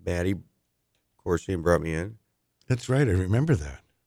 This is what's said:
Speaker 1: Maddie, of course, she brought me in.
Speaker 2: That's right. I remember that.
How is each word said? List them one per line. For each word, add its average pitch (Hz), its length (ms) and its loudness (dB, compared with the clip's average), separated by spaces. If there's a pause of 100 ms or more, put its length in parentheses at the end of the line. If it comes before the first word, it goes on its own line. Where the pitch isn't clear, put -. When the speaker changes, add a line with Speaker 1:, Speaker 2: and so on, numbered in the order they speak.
Speaker 1:
Maddie, 87 260 0
of 92 60 -4 (840)
course, 87 200 0
she 95 140 -4
brought 82 260 2
me 80 120 -4
in. 98 220 -6 (520)
Speaker 2:
That's 123 200 -2
right. 135 180 2
I 107 60 2
remember 107 420 2
that. 71 260 -4 (260)